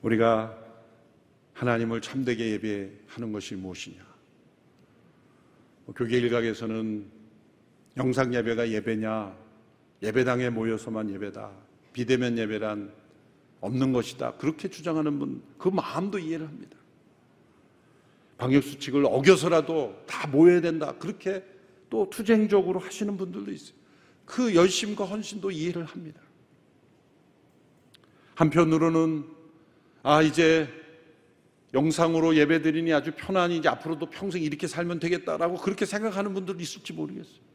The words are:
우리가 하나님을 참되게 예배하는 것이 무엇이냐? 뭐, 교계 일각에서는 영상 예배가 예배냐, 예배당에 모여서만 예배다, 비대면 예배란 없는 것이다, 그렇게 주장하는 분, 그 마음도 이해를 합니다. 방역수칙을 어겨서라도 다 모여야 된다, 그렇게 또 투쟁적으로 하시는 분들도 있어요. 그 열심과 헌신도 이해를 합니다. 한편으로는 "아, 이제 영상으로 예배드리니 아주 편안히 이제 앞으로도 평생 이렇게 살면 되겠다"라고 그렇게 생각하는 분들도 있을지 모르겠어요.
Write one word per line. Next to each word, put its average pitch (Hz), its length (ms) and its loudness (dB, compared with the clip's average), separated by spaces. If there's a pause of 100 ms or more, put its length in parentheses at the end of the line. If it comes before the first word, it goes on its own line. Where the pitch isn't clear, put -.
우리가 113 580 2 (920)
하나님을 117 480 -2
참되게 120 500 -4
예배하는 104 800 -8
것이 107 240 -8
무엇이냐? 92 400 -12 (1900)
뭐, 113 100 -14
교계 120 220 0
일각에서는 110 880 -2 (920)
영상 127 380 0
예배가 117 360 0
예배냐, 110 640 -4 (680)
예배당에 123 480 0
모여서만 113 640 -4
예배다, 101 380 -10 (420)
비대면 123 440 2
예배란 107 540 -4 (720)
없는 131 320 0
것이다, - 400 -2
그렇게 160 360 -6
주장하는 156 500 -4
분, 139 220 -6 (160)
그 190 120 0
마음도 190 500 -4
이해를 160 280 -6
합니다. - 280 -18 (1600)
방역수칙을 135 680 2
어겨서라도 160 1000 4
다 - 220 -8
모여야 170 320 8
된다, 160 400 -2
그렇게 190 460 -6 (440)
또 208 200 0
투쟁적으로 202 680 2
하시는 208 380 -6
분들도 175 380 -8
있어요. - 240 -16 (480)
그 240 280 -2
열심과 190 520 4
헌신도 202 460 -8
이해를 170 340 -6
합니다. 160 340 -16 (2250)
한편으로는 160 960 4 (720)
"아, 147 160 6
이제 160 460 4 (1040)
영상으로 160 600 4
예배드리니 156 580 4
아주 151 220 0
편안히 175 420 0
이제 156 120 4
앞으로도 156 400 -6
평생 185 340 -6
이렇게 151 240 -4
살면 170 320 -4
되겠다"라고 170 560 -2
그렇게 196 300 -2
생각하는 202 480 -4
분들도 185 260 -6
있을지 - 320 -10
모르겠어요. 156 480 -10 (160)